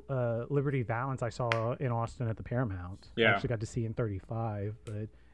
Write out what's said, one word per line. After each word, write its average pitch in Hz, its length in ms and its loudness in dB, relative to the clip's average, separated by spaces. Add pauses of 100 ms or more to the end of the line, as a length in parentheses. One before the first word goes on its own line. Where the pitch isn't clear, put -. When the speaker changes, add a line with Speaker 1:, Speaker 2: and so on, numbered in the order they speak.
Speaker 1:
uh, 120 400 0
Liberty 139 320 2
Valance 120 400 -2
I 120 80 0
saw 113 440 0
in 131 180 0
Austin 117 360 0
at 113 100 0
the 104 60 -10
Paramount. 98 720 -2
I 117 40 4
Speaker 2:
Yeah. 113 120 8
Speaker 1:
actually 98 160 2
got 117 100 0
to 113 80 -4
see 117 180 -2
in 113 80 -2
thirty-five, 107 800 -2 (100)
but, 107 220 -6 (260)